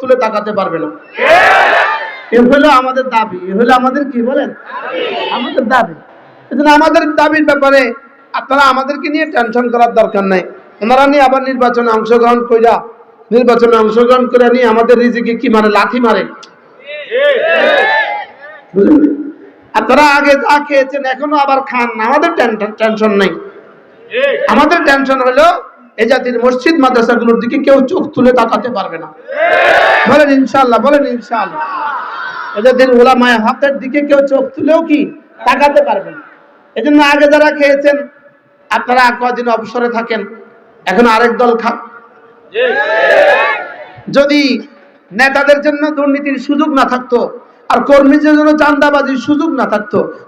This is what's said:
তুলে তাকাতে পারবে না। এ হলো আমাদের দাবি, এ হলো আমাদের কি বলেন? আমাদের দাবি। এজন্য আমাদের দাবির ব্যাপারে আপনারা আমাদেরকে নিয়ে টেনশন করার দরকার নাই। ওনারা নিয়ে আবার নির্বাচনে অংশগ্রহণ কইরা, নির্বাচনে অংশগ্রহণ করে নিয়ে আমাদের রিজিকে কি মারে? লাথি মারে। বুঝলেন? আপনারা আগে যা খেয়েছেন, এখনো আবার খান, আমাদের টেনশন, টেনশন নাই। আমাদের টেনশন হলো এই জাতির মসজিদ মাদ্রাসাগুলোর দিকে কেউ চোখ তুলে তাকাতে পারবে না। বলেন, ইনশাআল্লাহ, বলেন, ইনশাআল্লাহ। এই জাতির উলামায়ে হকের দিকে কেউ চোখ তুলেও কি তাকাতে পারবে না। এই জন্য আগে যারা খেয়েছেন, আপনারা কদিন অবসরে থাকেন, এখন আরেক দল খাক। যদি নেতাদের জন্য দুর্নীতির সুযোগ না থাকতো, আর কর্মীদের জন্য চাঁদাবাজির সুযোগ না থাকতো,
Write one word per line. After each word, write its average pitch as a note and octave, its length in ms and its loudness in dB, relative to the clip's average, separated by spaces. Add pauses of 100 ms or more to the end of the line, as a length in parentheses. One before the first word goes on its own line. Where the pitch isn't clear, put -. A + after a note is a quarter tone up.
তুলে B3+ 140 0
তাকাতে G#3+ 380 -2
পারবে F#3 260 -4
না। D3+ 120 -6 (1400)
এ A3+ 60 4
হলো C#4 300 4
আমাদের C4 360 0
দাবি, G#3+ 460 -4
এ F#3+ 40 -6
হলো A#3+ 200 2
আমাদের C4 360 -2
কি A#3+ 120 -4
বলেন? B3+ 320 -4 (760)
আমাদের B3 380 -4
দাবি। G#3+ 260 -2 (560)
এজন্য D4 200 2
আমাদের D4+ 460 2
দাবির D4+ 280 2
ব্যাপারে C#4 480 2 (400)
আপনারা C#4 300 -2
আমাদেরকে C4+ 460 -2
নিয়ে D#4 180 -2
টেনশন A#3+ 440 -4
করার A#3 240 0
দরকার G#3 300 0
নাই। F#3 180 0 (380)
ওনারা B3+ 260 2
নিয়ে C#4+ 160 2
আবার C4 200 2
নির্বাচনে B3 480 -2
অংশগ্রহণ A#3 560 2
কইরা, A3+ 360 2 (480)
নির্বাচনে A#3 460 4
অংশগ্রহণ A#3+ 520 2
করে B3 200 2
নিয়ে B3 180 2
আমাদের A#3 320 2
রিজিকে A#3 360 -2
কি A#3+ 140 -4
মারে? G#3+ 200 2
লাথি G#3 320 0
মারে। G#3+ 240 0 (2500)
বুঝলেন? - 580 2 (420)
আপনারা B3 280 2
আগে C#4+ 320 4
যা C#4+ 300 0
খেয়েছেন, C#4 400 -2
এখনো C4+ 320 -4
আবার C#4 240 0
খান, A#3+ 400 -4
আমাদের C#4+ 340 0
টেনশন, G#3+ 380 -2
টেনশন G#3+ 380 -2
নাই। G3 180 2 (1200)
আমাদের D4+ 360 2
টেনশন C4+ 360 0
হলো C#4+ 440 2 (320)
এই A3 100 0
জাতির B3 380 -2
মসজিদ B3+ 300 0
মাদ্রাসাগুলোর A#3 640 2
দিকে A#3+ 220 -4
কেউ C4+ 240 4
চোখ - 280 -4
তুলে B3 180 4
তাকাতে A#3 360 -2
পারবে F3 300 -6
না। D#3 80 -14 (1000)
বলেন, C#4+ 220 4
ইনশাআল্লাহ, C4 500 2
বলেন, C#4 260 2
ইনশাআল্লাহ। A3 560 -6 (920)
এই G#3+ 60 -4
জাতির B3+ 280 4
উলামায়ে B3 440 4
হকের B3 440 -2
দিকে C#4 220 -4
কেউ C#4+ 260 2
চোখ C4+ 180 0
তুলেও D#4 380 0
কি D4+ 220 0 (340)
তাকাতে C#4+ 460 2
পারবে G3 260 -4
না। D3+ 120 -18 (520)
এই A3+ 100 -6
জন্য D4 180 4
আগে D4 240 4
যারা D4+ 240 4
খেয়েছেন, C#4+ 580 0 (640)
আপনারা B3 400 2 (100)
কদিন B3 280 -4
অবসরে A#3 400 -4
থাকেন, A3+ 360 -6 (600)
এখন G3 200 2
আরেক A3+ 300 2
দল A#3 220 2
খাক। A3 180 -4 (2250)
যদি C#4 560 0 (460)
নেতাদের C#4 480 0
জন্য D4 300 -2
দুর্নীতির C#4+ 460 -2
সুযোগ D4 320 -2
না C4+ 160 0
থাকতো, A#3+ 560 -4 (280)
আর A#3 160 0
কর্মীদের C#4+ 520 4
জন্য D4+ 220 2
চাঁদাবাজির C#4+ 580 0
সুযোগ D4 340 -2
না B3 160 -2
থাকতো, - 460 -4 (160)